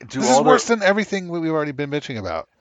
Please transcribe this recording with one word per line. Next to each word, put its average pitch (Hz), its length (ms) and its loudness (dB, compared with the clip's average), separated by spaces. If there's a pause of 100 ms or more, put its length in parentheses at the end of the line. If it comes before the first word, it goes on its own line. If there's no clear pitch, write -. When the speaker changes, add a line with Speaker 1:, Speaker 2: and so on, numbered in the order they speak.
Speaker 1:
do - 140 -8
Speaker 2:
This 220 100 2
Speaker 1:
all 262 100 6
Speaker 2:
is 269 60 2
worse 254 200 4
Speaker 1:
their 233 100 2
Speaker 2:
than 202 100 0
everything 196 420 -2
we, 170 120 -6
we've 160 120 -2
already 151 200 -2
been 143 180 -6
bitching 139 280 -6
about. 85 300 -6 (120)